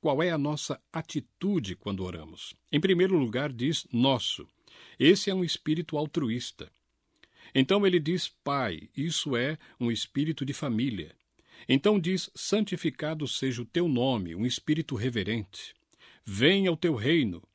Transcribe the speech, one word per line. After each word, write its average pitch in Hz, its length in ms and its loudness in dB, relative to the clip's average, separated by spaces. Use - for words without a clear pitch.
Qual 147 220 2
é 175 80 0
a 160 60 -2
nossa 147 440 -4
atitude 156 840 -4
quando 95 280 -4
oramos? 85 520 -10
Em 147 80 4
primeiro 185 380 4
lugar, 131 340 0
diz 131 400 -2
nosso. 123 560 2
Esse 180 320 6
é 190 60 0
um 185 80 0
espírito 160 540 -2
altruísta. 143 760 -4
Então 190 320 4
ele 180 140 4
diz 160 300 -2
Pai, 127 680 -4
isso 147 400 -2
é 135 240 -2
um 120 120 0
espírito 143 540 -2
de 139 80 -4
família. 113 640 -4
Então 202 320 4
diz, 175 340 -2
"Santificado 156 920 -2
seja 120 340 -2
o 117 40 -6
teu 175 220 0
nome", 120 460 0
um 98 120 -2
espírito 151 500 -2
reverente. 110 800 -4
"Venha 170 460 4
o 160 60 0
teu 165 180 0
reino" 113 480 0